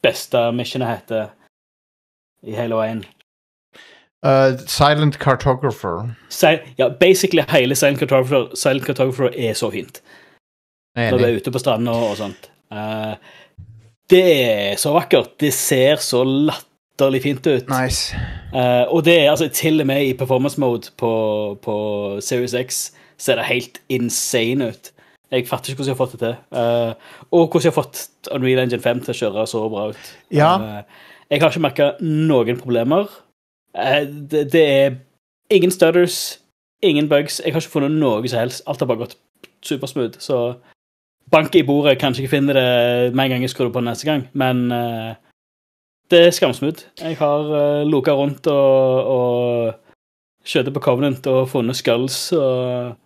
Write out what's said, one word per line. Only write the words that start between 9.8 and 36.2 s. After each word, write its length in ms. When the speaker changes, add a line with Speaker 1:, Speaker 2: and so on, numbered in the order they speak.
Speaker 2:
Jeg 100
er 60
Speaker 1:
Når 60
du 60
Speaker 2:
enig. 100
Speaker 1:
er 80
ute 100
på 100
stranden 300
og, 180
og 60
sånt. 340
Eh, 440
det 140
er 520
så 180
vakkert. 440
Det 140
ser 480
så 240
latterlig 1000
fint 240
ut. 220
Speaker 2:
Nice. 480
Speaker 1:
Eh, 380
og 180
det 160
er, 100
altså, 180
til 340
og 40
med 200
i 80
performance 440
mode 360
på, 160
på 180
Series 340
X 320
ser 240
det 100
helt 380
insane 840
ut. 220
Jeg 160
fatter 240
ikke 100
hvordan 80
jeg 60
har 40
fått 140
det 60
til. 140
Eh, 640
og 160
hvordan 160
jeg 80
har 40
fått 240
Unreal 320
Engine 200
fem 180
til 120
å 60
kjøre 300
så 200
bra 200
ut. 220
Speaker 2:
Ja. 260
Speaker 1:
Eh, 500
jeg 120
har 100
ikke 120
merket 400
noen 560
problemer. 480
Eh, 300
det, 200
det 140
er 320
ingen 240
stutters, 640